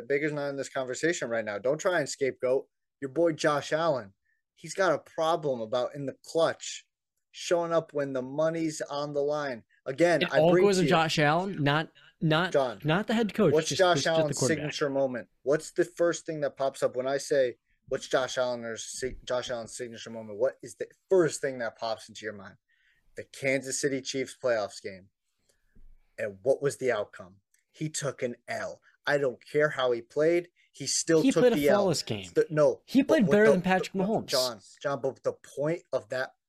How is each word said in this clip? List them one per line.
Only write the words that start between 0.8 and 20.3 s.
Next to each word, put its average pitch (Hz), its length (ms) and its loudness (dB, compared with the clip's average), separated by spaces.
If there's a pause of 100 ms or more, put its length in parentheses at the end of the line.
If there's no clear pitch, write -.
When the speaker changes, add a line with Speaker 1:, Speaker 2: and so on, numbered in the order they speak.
Speaker 1:
right 113 160 -2
now. 104 140 -4
Don't 131 180 0
try 180 220 0
and 135 100 -4
scapegoat 127 560 0 (360)
your 135 100 -6
boy 165 220 2
Josh 147 380 -2
Allen. 147 420 -2 (420)
He's 160 180 -18
got 190 200 0
a 135 40 0
problem 156 640 -2
about 120 320 -2
in 143 140 -8
the - 80 -8 (100)
clutch, - 600 -2 (460)
showing 170 400 -2
up 160 220 -2
when 139 200 -4
the 127 100 -4
money's 156 580 -4
on 147 320 -6
the 143 80 -2
line. 143 420 -4 (220)
Again, 151 380 2
Speaker 2:
It - 100 -2
Speaker 1:
I 143 60 4
Speaker 2:
all 165 120 6
Speaker 1:
bring 185 140 6
Speaker 2:
goes 202 120 4
Speaker 1:
to 185 40 2
Speaker 2:
to 165 40 4
Speaker 1:
you 139 40 2
Speaker 2:
Josh 165 300 4
Allen, 160 440 2
not, 147 260 2 (300)
not, 160 320 2
Speaker 1:
John, 127 320 0
Speaker 2:
not 160 240 2
the 208 60 0
head 220 220 0
coach, 170 180 4
Speaker 1:
what's 156 160 2
Speaker 2:
just, 147 100 -2
Speaker 1:
Josh 180 180 6
Speaker 2:
just, 139 80 0
just 165 100 2
the 160 60 4
Speaker 1:
Allen's 147 180 -2
Speaker 2:
quarterback. 143 180 2
Speaker 1:
signature 147 320 -4
moment? 135 380 -2 (160)
What's 156 280 0
the 175 140 2
first 170 400 -2
thing 156 160 -6
that 139 160 -4
pops 135 260 -4
up 120 140 0
when 127 100 -2
I 139 100 0
say, 135 380 0 (340)
"What's 127 180 -4
Josh 131 320 0
Allen's 117 440 -4
sig-, - 400 -10
Josh 123 280 -4
Allen's 117 260 -10
signature 117 320 -12
moment?" 110 300 -12